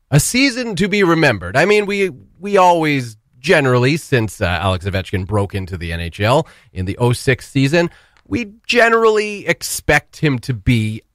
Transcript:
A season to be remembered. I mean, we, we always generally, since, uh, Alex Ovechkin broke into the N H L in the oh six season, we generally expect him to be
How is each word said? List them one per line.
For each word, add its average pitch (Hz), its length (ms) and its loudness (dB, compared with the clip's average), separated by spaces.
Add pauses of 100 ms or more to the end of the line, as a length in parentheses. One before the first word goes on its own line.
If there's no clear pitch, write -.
(100)
A 160 80 4
season 240 580 0
to 196 120 -2
be 202 140 2
remembered. 135 560 2
I 160 80 4
mean, 208 180 2
we, 196 240 -2 (300)
we 196 180 -2
always 156 640 2 (200)
generally, 139 600 2
since, 113 420 -4
uh, 98 60 0
Alex 90 400 -2
Ovechkin 92 400 -4
broke 101 280 -4
into 95 220 -8
the 82 160 -8
N 85 80 -8
H 85 200 -10
L 123 260 2 (260)
in 92 140 -6
the 98 100 -6
oh 123 160 0
six - 380 -2
season, 160 400 0 (360)
we 208 260 -8 (140)
generally 220 800 2
expect - 720 -2
him 139 220 0
to 123 160 -6
be 110 480 -2 (120)